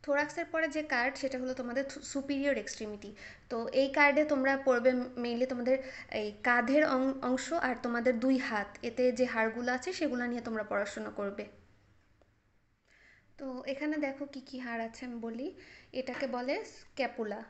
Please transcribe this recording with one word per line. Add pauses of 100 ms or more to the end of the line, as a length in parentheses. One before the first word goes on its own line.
থোরাক্সের
পরে
যে
card,
সেটা
হলো
তোমাদের
থু-,
superior
extremity। (420)
তো
এই
কার্ডে
তোমরা
পড়বে
mainly
তোমাদের (340)
এই (100)
কাঁধের
অং-,
অংশ
আর
তোমাদের
দুই
হাত,
এতে
যে
হাড়গুলো
আছে
সেগুলো
নিয়ে
তোমরা
পড়াশোনা
করবে। (1900)
তো
এখানে
দেখো
কি
কি
হাড়
আছে
আমি
বলি। (360)
এটাকে
বলে
scapula।